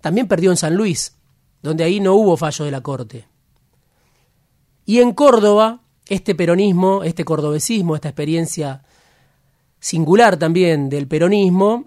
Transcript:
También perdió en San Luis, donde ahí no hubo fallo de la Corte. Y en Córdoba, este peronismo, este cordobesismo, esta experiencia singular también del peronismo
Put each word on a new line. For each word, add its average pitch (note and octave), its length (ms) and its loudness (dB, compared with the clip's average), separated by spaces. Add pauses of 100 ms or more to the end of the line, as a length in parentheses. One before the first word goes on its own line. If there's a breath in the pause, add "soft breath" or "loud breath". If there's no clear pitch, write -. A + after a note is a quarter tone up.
También F#3+ 260 -2
perdió F3+ 240 0
en E3+ 60 0
San D#3+ 180 -2
Luis, G3+ 420 -4 (440)
donde D#3+ 240 -4
ahí G3 160 0
no F#3+ 140 2
hubo G3+ 200 4
fallo D3+ 300 -6
de C#3+ 60 -6
la C3+ 100 -8
Corte. B2 460 -12 (1600)
Y A3 140 2
en A#3+ 140 4
Córdoba, A3 680 4 (260)
este F#3+ 280 -4
peronismo, F#3 680 0
este E3 200 -6
cordobesismo, D#3 720 -4
esta D3+ 140 -10
experiencia D3+ 760 -6 (960)
singular F3+ 580 2
también E3 520 0
del C#3+ 180 -6
peronismo F#3+ 800 0